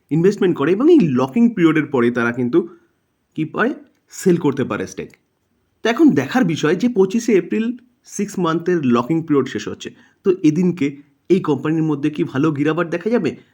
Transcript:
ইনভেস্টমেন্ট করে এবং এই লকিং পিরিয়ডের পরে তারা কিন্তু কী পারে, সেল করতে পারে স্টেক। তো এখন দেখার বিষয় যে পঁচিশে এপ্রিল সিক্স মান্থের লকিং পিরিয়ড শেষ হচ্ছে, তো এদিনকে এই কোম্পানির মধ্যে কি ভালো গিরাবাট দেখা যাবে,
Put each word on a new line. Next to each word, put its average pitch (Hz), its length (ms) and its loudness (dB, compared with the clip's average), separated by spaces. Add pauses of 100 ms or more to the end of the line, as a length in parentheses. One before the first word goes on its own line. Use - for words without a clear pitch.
ইনভেস্টমেন্ট 175 480 2
করে 143 140 0
এবং 262 200 2
এই 330 80 6
লকিং 160 500 2
পিরিয়ডের 156 360 2
পরে 123 260 2
তারা 120 200 0
কিন্তু 123 360 0 (680)
কী 156 100 -4
পারে, 226 280 -2 (360)
সেল 175 280 0
করতে 135 260 -2
পারে 95 240 -6
স্টেক। - 300 -14 (640)
তো 220 60 0
এখন 269 200 6
দেখার 180 360 0
বিষয় 160 300 0
যে 226 140 0
পঁচিশে 220 440 0
এপ্রিল 220 440 0 (260)
সিক্স - 360 -8
মান্থের 165 460 0
লকিং 123 380 0
পিরিয়ড 139 240 0
শেষ - 200 -8
হচ্ছে, - 280 -14 (280)
তো 196 80 2 (120)
এদিনকে 151 540 0 (320)
এই 180 100 4
কোম্পানির 156 440 -2
মধ্যে 151 260 -2
কি 170 140 -4
ভালো 143 280 -2
গিরাবাট 156 360 -2
দেখা 170 220 -6
যাবে, 190 260 -2 (180)